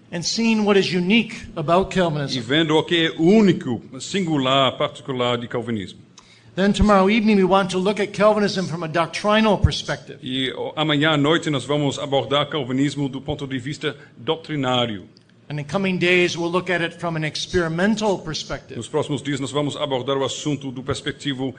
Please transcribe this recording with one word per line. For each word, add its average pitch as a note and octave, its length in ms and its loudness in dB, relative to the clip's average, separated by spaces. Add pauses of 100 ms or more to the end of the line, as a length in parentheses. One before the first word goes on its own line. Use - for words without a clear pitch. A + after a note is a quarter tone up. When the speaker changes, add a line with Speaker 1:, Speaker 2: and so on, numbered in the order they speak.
(120)
Speaker 1:
And E3+ 120 -6
seeing A3+ 420 0
what G3 140 4
is D3 120 0
unique F#3+ 440 2 (200)
about F3 400 0
Speaker 2:
E F#3 40 2
Speaker 1:
Calvinism. D3 420 0
Speaker 2:
vendo D3+ 340 2
o D#3 80 4
que E3 240 2
é D#3 120 -2
único, F3+ 640 4 (180)
singular, C3+ 760 2
particular B2 600 -2
de A#2 100 -6
calvinismo. A2+ 520 -6 (560)
Speaker 1:
Then G3 160 2
tomorrow G3 360 6
evening G#3+ 280 4
we F#3+ 80 6
want F#3+ 280 4
to F3+ 60 -2
look G#3 240 0
at G3 120 -4
Calvinism G#3 520 2
from E3 180 -6
a D#3+ 40 -6
doctrinal G3+ 720 2
perspective. - 640 -2
Speaker 2:
E, C3 320 -4
ó, B2+ 200 -8
amanhã D3+ 360 2
à D3+ 60 2
noite D#3 340 2
nós B2+ 140 -2
vamos C#3 340 0
abordar C#3 500 0
calvinismo C#3 580 -2
do C3 140 -8
ponto C#3+ 240 -8
de C3 140 -6
vista C#3+ 360 -8 (220)
doutrinário. B2+ 880 -2 (440)
Speaker 1:
And D3 100 -8
in C#3+ 60 -8
coming F#3+ 320 -2
days F3+ 400 2
we'll E3+ 120 -2
look F3+ 200 -2
at E3+ 120 0
it E3+ 160 -6
from E3 200 -4
an D#3 80 -2
experimental F3+ 920 0
perspective. C#3+ 600 -10
Speaker 2:
Nos A2+ 100 -8
próximos D3 340 -2
dias C#3 200 -4
nós B2 100 -6
vamos D3 240 -2
abordar C3+ 420 -2
o C3+ 60 0
assunto C#3 480 -4
do B2 100 -10
perspectivo C3 760 -6